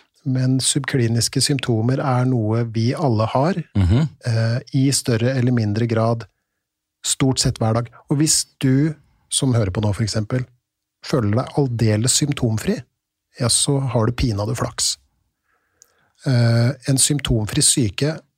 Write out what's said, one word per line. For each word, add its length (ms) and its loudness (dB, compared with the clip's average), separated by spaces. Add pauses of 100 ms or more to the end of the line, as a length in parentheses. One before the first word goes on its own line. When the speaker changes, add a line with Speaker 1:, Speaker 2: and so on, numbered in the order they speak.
(240)
Speaker 1:
men 360 0
subkliniske 840 0
symptomer 560 0
er 300 0
noe 360 0
vi 300 -2
alle 320 0
har, 320 0 (160)
Speaker 2:
Mhm. 320 4 (200)
Speaker 1:
eh, 320 0 (160)
i 180 2
større 420 0
eller 180 2
mindre 380 0
grad, 380 0 (760)
stort 360 0
sett 180 -2
hver 160 0
dag. 160 -4 (200)
Og 120 0
hvis 220 0 (160)
du 340 2 (380)
som 220 0
hører 180 0
på 100 -4
nå, 120 0
for 120 -2
eksempel, 380 -4 (600)
føler 360 0
deg 160 -6
aldeles 560 2
symptomfri, 720 -2 (540)
ja, 120 0
så 320 0
har 260 0
du 60 0
pinadø 420 -2
flaks. 440 -4 (1200)
Eh, 500 2 (100)
en 180 0
symptomfri 640 0
syke 540 0 (200)